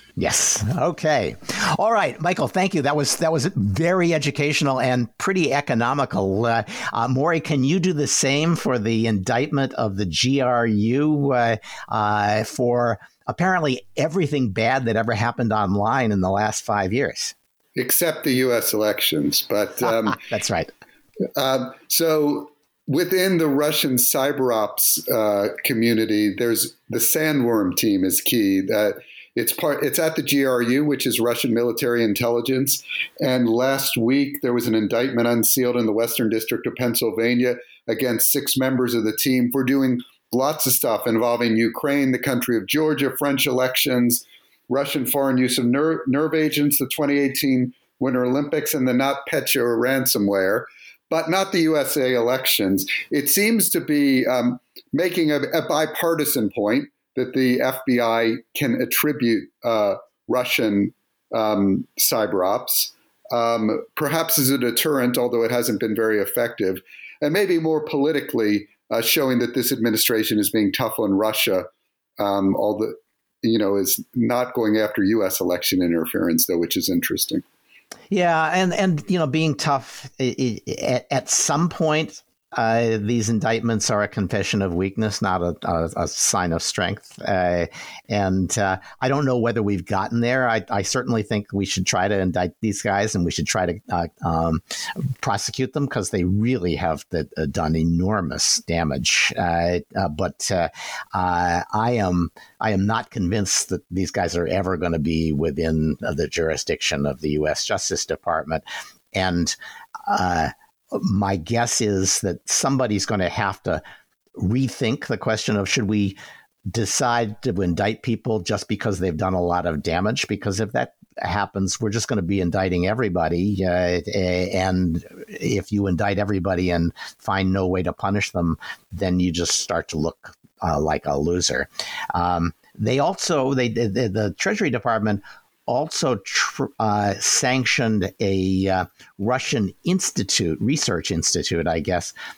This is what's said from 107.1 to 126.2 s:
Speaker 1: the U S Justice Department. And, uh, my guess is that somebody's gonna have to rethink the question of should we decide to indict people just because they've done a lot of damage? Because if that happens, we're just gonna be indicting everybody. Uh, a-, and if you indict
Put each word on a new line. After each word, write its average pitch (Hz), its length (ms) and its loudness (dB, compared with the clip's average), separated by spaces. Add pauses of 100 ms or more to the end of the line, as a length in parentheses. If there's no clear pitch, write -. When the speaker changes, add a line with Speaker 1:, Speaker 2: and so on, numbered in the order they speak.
Speaker 1:
the 76 100 -4
U 76 180 0
S - 180 -2
Justice - 400 -4
Department. 80 580 -4 (480)
And, 90 420 0 (540)
uh, 87 420 0 (520)
my 98 320 0
guess 113 460 -2
is 101 400 0
that 90 280 -6
somebody's 127 580 0
gonna 95 220 0
have 98 360 -2
to - 180 -2 (560)
rethink 123 720 -2
the 113 100 -4
question 110 380 -2
of 98 120 0
should 110 200 -2
we 101 280 0 (540)
decide 117 720 -2
to 95 180 -2
indict 98 440 0
people 110 340 -2
just 101 300 -4
because 101 320 -2
they've 90 160 -2
done 92 180 0
a 90 80 0
lot 87 240 0
of 78 160 -2
damage? 95 460 -2
Because 104 320 -4
if 107 120 -2
that 127 220 -4 (240)
happens, 98 640 -2
we're 110 100 0
just 113 160 -2
gonna 107 160 -2
be 98 180 0
indicting 90 460 0
everybody. 95 800 0
Uh, 90 400 2
a-, 90 460 0
and 92 520 0 (220)
if 117 460 -4
you 101 160 0
indict 98 320 0